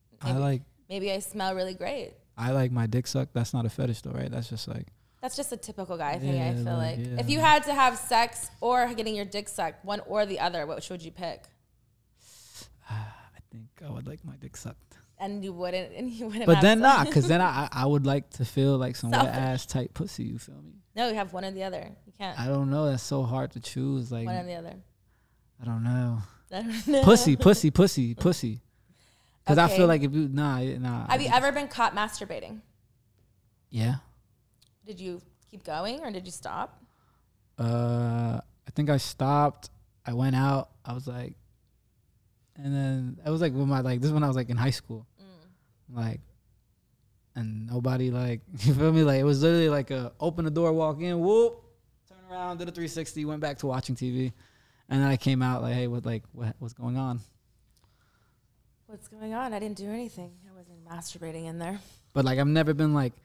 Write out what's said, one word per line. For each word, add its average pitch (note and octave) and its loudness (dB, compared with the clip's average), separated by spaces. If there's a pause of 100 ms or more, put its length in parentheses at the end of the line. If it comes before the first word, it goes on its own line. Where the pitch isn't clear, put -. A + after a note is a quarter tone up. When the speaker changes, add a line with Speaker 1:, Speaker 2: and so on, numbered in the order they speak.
(200)
Speaker 1:
I C3 -4
Speaker 2:
Maybe, C3 0
Speaker 1:
like C#3 0 (280)
Speaker 2:
maybe G3 -4
I G3 -4
smell F#3+ -4
really F#3 -4
great. G3+ -8 (240)
Speaker 1:
I A#2+ -2
like C3 2
my A#2 0
dick A#2+ -2
sucked. C3+ -4
That's A#2+ -2
not A#2+ 0
a A2 0
fetish B2 -2
though, B2+ -10
right? B2+ -6
That's A#2+ -6
just - -10
like - -10 (340)
Speaker 2:
That's B3+ -8
just C#4 -6
a A#3+ -8
typical F#3 -10
guy C#3+ -4
thing, C3+ -2 (100)
I B2 0
Speaker 1:
Yeah, A#2+ -2
Speaker 2:
feel A#2+ -4 (120)
Speaker 1:
like, A#2+ -2
Speaker 2:
like. A#2 -6
Speaker 1:
yeah. B2 -4
Speaker 2:
If A#2+ -2
you D4 2
had D4+ 6
to C#4+ -2
have B3+ 4
sex A#3+ 0 (120)
or B3 2
getting A3 -4
your G3+ -6
dick G3+ -8
sucked, - -8
one G3+ -6
or G#3+ 0
the G3 -6
other, E3+ -2
which - -8
would F3+ -10
you E3 -14
pick? E3+ -10 (520)
Speaker 1:
<sighs> - -20
I A2 -8 (460)
think A2+ -18 (180)
I C#3+ -12
would B2 -12
like D3 -14
my C3+ -16
dick C3 -18
sucked. - -16 (300)
Speaker 2:
And G3+ -6
you F#3+ -6
wouldn't, F3+ -6
and B3+ -8
you A3+ -8
wouldn't A3 -4
Speaker 1:
But E3+ 10
Speaker 2:
have C#3+ 6
Speaker 1:
then A3 8
Speaker 2:
sex. C4+ 8
Speaker 1:
nah, - -2
'cause C3+ 4
then E3 4
I, F#3 4 (160)
I, - -4
I C3 0
would C#3+ 4
like C#3 0
to - -6
feel C3+ 2
like B2+ -2
some A#2+ -6
wet D3 6
Speaker 2:
Selfish. B2+ 0
Speaker 1:
ass C3 -2
tight - -4
pussy, D#3+ -6
you A#2 -8
feel C#3 -18
me? D#3 -20 (240)
Speaker 2:
No, A#3+ 0
you A3 -2
have G3 -4
one F#3 -8
or F#3+ -8
the F#3+ -8
other. F3 -8 (160)
You - -20
can't. F#3+ -10
Speaker 1:
I A#2+ -2
don't C#3 0
know. D3 0
That's C3 -2
so C#3 -2
hard C3 -4
to B2 -12
choose. C3 -4
Like, A#2 -6
Speaker 2:
One F3+ -4
or F3+ -6
the F3 -10
other. E3+ -12 (840)
Speaker 1:
I A#2+ -14
don't A#2 -2
know. A#2+ 0 (180)
Speaker 2:
<laughs> - -20
I F#3+ -6
don't A3+ -4
know. C#4 6
Speaker 1:
Pussy, F3 8
pussy, F3+ 6
pussy, C#3 4
pussy. B2+ 0 (840)
'Cause D3 6
I E3+ 8
feel F#3+ 0
Speaker 2:
Okay. F#3 8
Speaker 1:
like D#3+ 4
if C#3 2
you, D3 2
nah, C#3 0
yeah, B2+ -2
nah, B2 -4
Speaker 2:
Have - -6
Speaker 1:
I - 4
Speaker 2:
you C4 -2
Speaker 1:
just A#3+ 6
Speaker 2:
ever C4+ 4
been C#4+ -4
caught A#3 0
masturbating? G#3 -6 (1120)
Speaker 1:
Yeah. A#2 0 (880)
Speaker 2:
Did G3 -16
you F3+ -10 (280)
keep G3 -20
going F#3+ -6
or B3 -8
did F#3 -10
you F3+ -14
stop? - -10 (760)
Speaker 1:
Uh, A#2 -2 (260)
I - -14
think D3 0
I C#3+ 4
stopped. C#3+ 0 (340)
I A#2+ -6
went C3 2
out. C3+ 0 (140)
I A#2+ -10
was B2+ -10
like, B2 -10 (1200)
and C#3 -4
then C3+ -2
I D3+ -2
was D#3+ 0
like, D#3+ 2
with C#3 0
my, C3+ 2
like, B2 0
this C#3 2
is D#3 2
when D3+ 2
I - 4
was, C3 0
like, B2 -2
in A#2+ -2
high B2 2
school. A#2 -8 (140)
Speaker 2:
Mm. F3+ -20
Speaker 1:
Like, A2+ -4 (1120)
and A2 -6
nobody, B2+ 0
like, B2 -2
<laughs> D3+ -12
you B2+ 6
feel D#3 6
me? D#3+ 8
Like, C#3 6
it C3+ 4
was C#3+ 4
literally E3 6
like C#3+ 0
a B2+ -6
open E3 -2
the D#3 0
door, D#3+ 2
walk D#3 0
in, F3 -2
whoop, A3+ 4 (460)
turn F#3 -20 (120)
around, F3+ -6
did F3 -8
a F3 -10
three E3+ -6
sixty, D#3 -6
went D3+ -4
back D3 -4
to - -6
watching C3 -2
T B2+ -4
V. B2+ -2 (560)
And C3+ 2
then C#3 4
I C3+ 4
came C3 0
out B2 0
like, A#2+ -2
"Hey, B2 -2
what, A#2+ -4
like, A2+ -4
what, A#2 -6
what's A#2 -12
going A#2+ -6
on?" B2+ -4 (1700)
Speaker 2:
What's G#3+ -20
going A3 -10
on? A#3+ -6
I G#3 -6
didn't G#3 -8
do G3 -8
anything. G#3+ -10 (140)
I F#3+ -20
wasn't F3 -20
masturbating E3 -10
in E3 -10
there. F#3 -8 (320)
Speaker 1:
But, C3+ 4
like, C3 2
I've C#3 4
never D#3 4
been, D3+ 4
like, C3+ 2 (100)